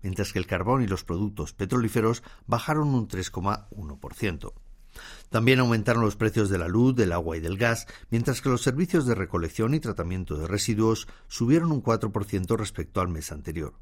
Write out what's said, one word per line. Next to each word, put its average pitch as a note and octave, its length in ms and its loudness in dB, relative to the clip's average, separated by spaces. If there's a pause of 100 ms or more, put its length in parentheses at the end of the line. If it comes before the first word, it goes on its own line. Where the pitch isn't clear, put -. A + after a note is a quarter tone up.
mientras F#2+ 300 -2
que G2 80 -2
el F2 80 -4
carbón A2 340 2
y A2 60 0
los F#2+ 160 -2
productos F#2 480 -4
petrolíferos A2+ 720 0 (240)
bajaron D3+ 400 0
un B2 180 2
tres F#2 240 -6
coma G2+ 400 -4
uno D2+ 300 -12
por - 140 -12
ciento. F#2+ 380 -4 (800)
También B2 300 6
aumentaron A#2 420 4
los G#2 140 2
precios G#2+ 340 2
de F#2+ 80 2
la E2+ 80 0
luz, A#2+ 300 4
del G2+ 160 4
agua E2 240 -2
y D#2+ 40 -6
del E2 160 -4
gas, A#2 300 0 (240)
mientras A#2 300 0
que - 80 -2
los B2 140 2
servicios D3+ 440 2
de A#2+ 80 4
recolección F#2+ 600 0
y D#3 40 2
tratamiento F#2 580 -4
de D#2 120 -4
residuos A2 580 2 (220)
subieron D#3+ 420 2
un C#3 120 0
cuatro A2+ 280 0
por G2 140 -2
ciento G2 320 -2
respecto G2+ 440 -4
al F2+ 100 0
mes D#2 200 -6
anterior. D#2 520 -8